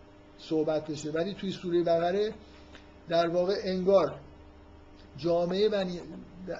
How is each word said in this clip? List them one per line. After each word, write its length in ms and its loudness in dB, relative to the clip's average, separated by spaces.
صحبت 500 -2
بشه، 240 -6
ولی 220 -2
توی 180 -6
سورهٔ 320 0
بقره 500 2
در 180 4
واقع 360 2
انگار 560 4
جامعهٔ 520 2
بنی، 300 -2